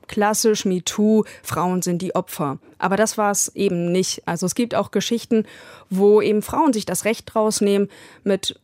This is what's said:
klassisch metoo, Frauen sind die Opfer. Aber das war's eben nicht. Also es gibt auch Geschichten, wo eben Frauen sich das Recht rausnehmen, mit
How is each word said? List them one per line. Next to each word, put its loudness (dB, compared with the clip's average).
klassisch 0
metoo, 2
Frauen -2
sind -2
die -8
Opfer. -4
Aber -2
das 0
war's -2
eben -2
nicht. -2
Also -4
es -2
gibt -2
auch -2
Geschichten, 0
wo 6
eben 2
Frauen 0
sich -2
das -4
Recht -4
rausnehmen, 2
mit -2